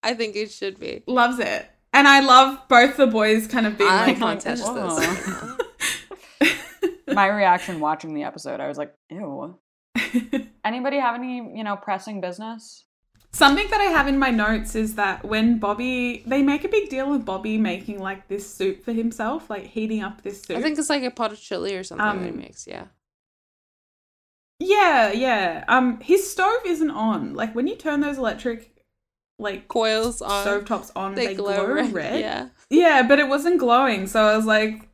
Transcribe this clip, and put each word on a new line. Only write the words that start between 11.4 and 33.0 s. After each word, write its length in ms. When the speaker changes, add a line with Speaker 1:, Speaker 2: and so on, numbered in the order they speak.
Speaker 3:
know, 120
pressing 440
business? 640
Speaker 2:
Something 380
that 100
I 40
have 240
in 100
my 120
notes 440
is 220
that 280
when 340
Bobby, 680
they 160
make 220
a 40
big 200
deal 260
of 100
Bobby 340
making, 400
like, 300
this 240
soup 320
for 80
himself, 580
like, 160
heating 360
up 200
this 200
soup. 140
Speaker 1:
I 60
think 160
it's, 120
like, 120
a 80
pot 220
of 80
chili 360
or 80
something 220
that 160
he 80
Speaker 2:
Um, 80
Speaker 1:
makes, 280
yeah. 180
Speaker 2:
Yeah, 540
yeah. 560
Um, 320
his 300
stove 360
isn't 240
on. 440
Like, 200
when 120
you 100
turn 240
those 160
electric, 580
like, 300
Speaker 1:
Coils 540
on. 240
Speaker 2:
stovetops 500
on, 180
Speaker 1:
They 140
Speaker 2:
they 60
Speaker 1:
glow 220
Speaker 2:
glow 180
Speaker 1:
red, 180
Speaker 2:
red. 280
Speaker 1:
yeah. 280
Speaker 2:
Yeah, 360